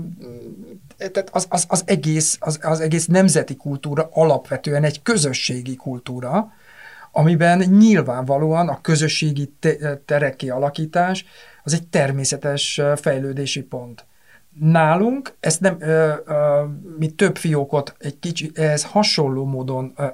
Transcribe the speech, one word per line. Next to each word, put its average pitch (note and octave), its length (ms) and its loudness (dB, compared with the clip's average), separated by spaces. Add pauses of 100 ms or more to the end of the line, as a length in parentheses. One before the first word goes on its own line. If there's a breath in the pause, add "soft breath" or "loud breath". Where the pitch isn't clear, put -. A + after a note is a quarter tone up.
(960)
tehát F#3+ 360 -4
az, F3+ 160 -2
az, - 200 -2
az F#3+ 180 0
egész, D#3 540 0
az, D#3 220 -4
az D#3+ 180 0
egész D#3+ 260 0
nemzeti D#3+ 500 4
kultúra C#3+ 560 -4
alapvetően D3 720 0
egy D3+ 180 -2
közösségi C3 760 -2
kultúra, B2+ 760 -6 (600 loud breath)
amiben E3+ 460 4
nyilvánvalóan D#3+ 1080 4
a - 120 -6
közösségi D3+ 800 0
te-, D3 440 -2
terek D3 320 0
kialakítás D#3 880 -2 (380 loud breath)
az D3 100 -2
egy E3+ 140 -2
természetes, C#3 920 -2
ö, C#3+ 180 2
fejlődési C3+ 680 -4
pont. B2 420 -14 (560 soft breath)
Nálunk E3 800 2
ezt D#3+ 200 -2
nem, F#3 200 2
ö, D#3+ 320 2 (140)
ö, D3 360 2 (360)
mi D#3 120 -2
több F#3 260 0
fiókot C#3+ 640 -2
egy C#3+ 200 -10
kicsi, D#3 360 -8
ehhez D3+ 300 0
hasonló C#3 600 0
módon, C3 520 -6
ö, C#3+ 180 -4